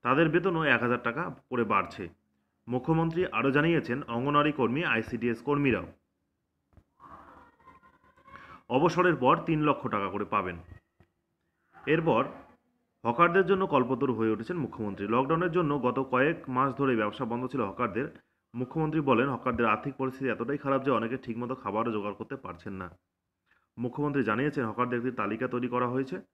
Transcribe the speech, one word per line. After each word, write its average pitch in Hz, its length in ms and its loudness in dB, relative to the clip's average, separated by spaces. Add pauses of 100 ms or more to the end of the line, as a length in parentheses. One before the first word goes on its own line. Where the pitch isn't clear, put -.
তাদের 139 240 6
বেতনও 165 340 0 (120)
এক 113 100 2
হাজার 120 220 0
টাকা 120 160 -2 (280)
করে 120 140 2
বাড়ছে। 98 400 0 (640)
মুখ্যমন্ত্রী 160 540 0 (160)
আরও 135 120 4
জানিয়েছেন, 143 480 2 (160)
অঙ্গনওয়াড়ি 143 380 2
কর্মী, 131 320 0
আইসিডিএস 117 640 -2
কর্মীরাও 135 380 2 (3000)
অবসরের 165 460 4
পর 135 120 6 (140)
তিন 156 100 2 (100)
লক্ষ - 140 0 (120)
টাকা 98 200 -2
করে 101 200 -4
পাবেন। 90 220 -2 (1400)
এরপর 156 280 2 (800)
হকারদের 170 460 4
জন্য 190 160 4
কল্পতরু 131 520 2
হয়ে 110 160 2
উঠেছেন 113 300 -6
মুখ্যমন্ত্রী। 101 400 -6 (100)
লকডাউনের 160 420 2
জন্য 156 160 2 (140)
গত 123 120 2 (140)
কয়েক 143 260 2 (180)
মাস 135 220 2
ধরে 139 220 2
ব্যবসা 107 240 -2
বন্ধ 120 180 -4 (100)
ছিল 131 180 0
হকারদের। 117 380 -4 (460)
মুখ্যমন্ত্রী 151 460 -2 (100)
বলেন, 123 240 4
হকারদের 120 400 0
আর্থিক 131 260 -6
পরিস্থিতি 131 300 -4
এতটাই 123 280 -4
খারাপ 135 280 0
যে 143 40 2
অনেকে 113 340 0
ঠিকমতো 120 380 -6
খাবারও 110 320 -2
জোগাড় 101 240 -4
করতে 123 260 -10
পারছেন 92 360 -12
না। 90 80 -10 (920)
মুখ্যমন্ত্রী 135 520 -2
জানিয়েছেন, 139 400 0
হকারদের 120 300 -2
একটি 123 200 -4
তালিকা 110 280 -2
তৈরি 123 200 -4
করা 123 240 0
হয়েছে। 135 240 -4 (180)